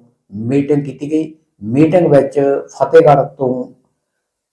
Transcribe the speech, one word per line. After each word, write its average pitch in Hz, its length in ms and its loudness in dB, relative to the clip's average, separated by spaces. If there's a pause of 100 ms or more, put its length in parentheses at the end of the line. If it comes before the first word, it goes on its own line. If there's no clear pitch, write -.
(320)
ਮੀਟਿੰਗ 139 540 -2
ਕੀਤੀ 143 260 -12
ਗਈ। 156 220 -4 (280)
ਮੀਟਿੰਗ 156 520 2
ਵਿੱਚ 139 260 2 (320)
ਫਤਿਹਗੜ੍ਹ 143 520 4 (140)
ਤੋਂ 127 140 -4 (1000)